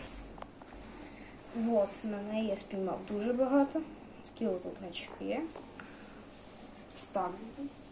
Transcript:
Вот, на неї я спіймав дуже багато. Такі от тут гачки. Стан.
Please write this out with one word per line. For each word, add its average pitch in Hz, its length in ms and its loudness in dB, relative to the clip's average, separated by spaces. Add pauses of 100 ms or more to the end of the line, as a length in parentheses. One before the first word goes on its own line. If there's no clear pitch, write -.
(1500)
Вот, 226 340 8 (160)
на 208 180 0 (100)
неї 220 160 4
я 196 80 4
спіймав 190 420 0 (120)
дуже 214 220 4
багато. 277 480 8 (520)
Такі 233 140 0
от 180 160 2
тут 180 100 -4 (120)
гачки. - 560 -2 (1600)
Стан. 180 340 2 (600)